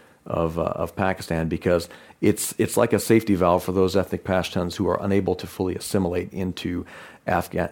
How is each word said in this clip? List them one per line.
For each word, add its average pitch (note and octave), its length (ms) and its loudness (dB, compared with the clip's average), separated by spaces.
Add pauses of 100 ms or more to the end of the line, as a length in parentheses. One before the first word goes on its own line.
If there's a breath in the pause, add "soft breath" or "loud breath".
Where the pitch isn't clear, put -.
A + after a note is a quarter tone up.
(260 soft breath)
of, E2 320 -2
uh, E2 60 0
of - 320 -4
Pakistan E2+ 540 -2
because E2+ 380 0 (320 loud breath)
it's, - 380 0
it's - 200 0
like A2+ 160 4
a G#2 60 4
safety A2 360 4
valve F2+ 280 4
for F#2 100 -4
those F#2 220 2
ethnic F#2 280 0
Pashtuns F2+ 520 -2
who F#2+ 120 0
are F2 160 2
unable G2 320 2
to - 100 -10
fully F2+ 300 -4
assimilate F2+ 580 -2
into F2+ 500 -4 (440 loud breath)
Afghan, F2 440 -2